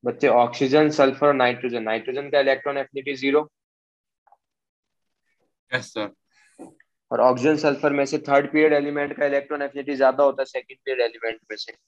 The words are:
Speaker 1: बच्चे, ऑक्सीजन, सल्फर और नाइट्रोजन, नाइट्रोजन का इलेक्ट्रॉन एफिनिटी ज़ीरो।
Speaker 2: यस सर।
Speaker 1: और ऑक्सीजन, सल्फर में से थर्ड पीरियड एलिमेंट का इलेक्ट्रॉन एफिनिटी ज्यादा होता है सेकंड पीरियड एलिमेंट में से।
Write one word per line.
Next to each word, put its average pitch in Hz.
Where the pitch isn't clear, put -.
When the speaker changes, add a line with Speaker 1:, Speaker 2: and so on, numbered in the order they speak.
Speaker 1:
बच्चे, 123
ऑक्सीजन, 131
सल्फर 143
और 143
नाइट्रोजन, 120
नाइट्रोजन 123
का 143
इलेक्ट्रॉन 135
एफिनिटी 139
ज़ीरो। 139
Speaker 2:
यस 123
सर। 104
Speaker 1:
और 120
ऑक्सीजन, 127
सल्फर 147
में 139
से 151
थर्ड 143
पीरियड 151
एलिमेंट 143
का 147
इलेक्ट्रॉन 139
एफिनिटी 139
ज्यादा 131
होता 135
है 131
सेकंड -
पीरियड 131
एलिमेंट 113
में 107
से। 110